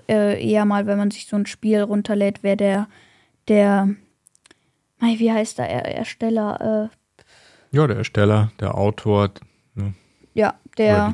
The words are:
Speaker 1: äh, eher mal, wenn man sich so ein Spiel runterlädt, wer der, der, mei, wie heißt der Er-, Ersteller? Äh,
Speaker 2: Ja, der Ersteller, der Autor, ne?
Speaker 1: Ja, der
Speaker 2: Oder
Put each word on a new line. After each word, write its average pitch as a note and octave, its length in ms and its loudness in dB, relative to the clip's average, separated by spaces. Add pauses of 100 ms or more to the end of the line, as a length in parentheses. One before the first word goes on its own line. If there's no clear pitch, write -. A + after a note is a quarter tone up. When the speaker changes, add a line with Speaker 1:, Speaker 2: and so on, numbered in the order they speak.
Speaker 1:
äh, G#3 360 0
eher G#3+ 200 2
mal, G3+ 220 0
wenn G3+ 120 -2
man G3+ 120 0
sich - 160 -14
so G#3+ 100 -6
ein G3+ 100 -2
Spiel G#3+ 360 0
runterlädt, G3+ 600 -2
wer G3 140 0
der, G3+ 320 0 (600)
der, G3+ 400 4 (1120)
mei, A#3 200 2
wie A3+ 140 2
heißt A3 260 -2
der B2 120 -4
Er-, - 260 -4
Ersteller? A3 920 -4 (800)
Äh, C3+ 40 -2
Speaker 2:
Ja, D3+ 100 4
der A2 100 0
Ersteller, G#2+ 640 2
der G2 160 -4
Autor, G2+ 540 0 (440)
ne? G2+ 200 -6 (400)
Speaker 1:
Ja, G#3+ 200 0 (240)
der G#3+ 160 4
Speaker 2:
Oder G#3 200 2